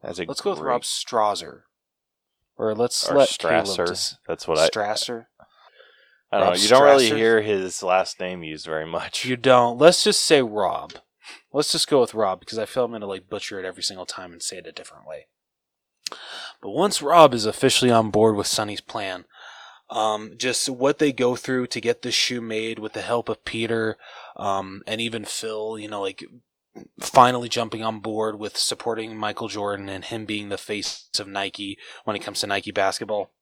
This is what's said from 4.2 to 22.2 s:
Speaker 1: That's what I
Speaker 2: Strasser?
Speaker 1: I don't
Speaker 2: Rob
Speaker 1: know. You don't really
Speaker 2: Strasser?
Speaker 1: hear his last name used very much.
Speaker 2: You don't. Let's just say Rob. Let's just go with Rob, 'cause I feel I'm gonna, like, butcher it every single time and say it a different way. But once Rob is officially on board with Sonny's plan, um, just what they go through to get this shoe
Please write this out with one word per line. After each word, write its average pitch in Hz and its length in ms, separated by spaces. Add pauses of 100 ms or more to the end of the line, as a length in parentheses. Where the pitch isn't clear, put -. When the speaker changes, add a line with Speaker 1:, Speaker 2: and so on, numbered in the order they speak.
Speaker 1:
That's 85 220
what 80 100
I 82 100
Speaker 2:
Strasser? 110 580 (1040)
Speaker 1:
I 104 60
don't 95 100
Speaker 2:
Rob 90 80
Speaker 1:
know. 92 40
You 101 80
don't 127 140
really 139 280
Speaker 2:
Strasser? 104 60
Speaker 1:
hear 113 260
his 95 420
last 92 340
name 90 240
used 78 240
very 78 200
much. - 380
Speaker 2:
You 127 120
don't. 120 420
Let's 165 240
just 208 220
say 147 180
Rob. 98 520 (580)
Let's 147 200
just - 160
go 143 120
with 113 140
Rob, 95 320
'cause 110 120
I 107 80
feel 123 180
I'm 117 80
gonna, 104 140
like, 95 220
butcher 101 300
it 92 60
every 92 180
single 92 240
time 90 260
and 85 100
say - 160
it 82 80
a 80 60
different - 340
way. 76 200 (1400)
But 101 80
once 170 320
Rob 147 320
is 107 120
officially 127 440
on 110 200
board 107 260
with 101 100
Sonny's 104 340
plan, 95 440 (680)
um, 107 460
just 127 320
what 135 300
they 147 140
go 123 220
through 127 340
to 120 120
get 117 220
this 120 120
shoe 123 260